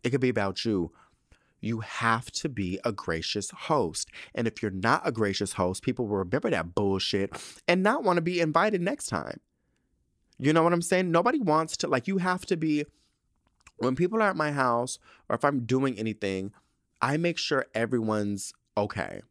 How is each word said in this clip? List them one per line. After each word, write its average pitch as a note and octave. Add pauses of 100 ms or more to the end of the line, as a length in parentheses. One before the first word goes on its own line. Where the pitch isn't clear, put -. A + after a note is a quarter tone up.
It B2
could C3
be B2+
about G2+
you. F#2+ (720)
You A2+
have A2+
to -
be G2
a A#2
gracious F2
host. A2+ (240)
And A#2
if -
you're G#2+
not G#2+
a D#3
gracious G2+
host, F#2
people B2
will G2+
remember G#2
that F2
bullshit G2 (340)
and F3+
not A#3+
wanna F3
be F3
invited E3+
next G3+
time. - (960)
You C#3
know D#3+
what E3+
I'm F3
saying? F#3
Nobody A3+
wants D#3+
to, -
like, -
you F#3+
have F3+
to F#3
be, D#3 (920)
when C3
people F3+
are G#3
at F3
my D3+
house B2+ (300)
or A#2
if -
I'm C#3+
doing C3
anything, G2+ (500)
I C3+
make E3+
sure -
everyone's G#2+ (240)
okay. E2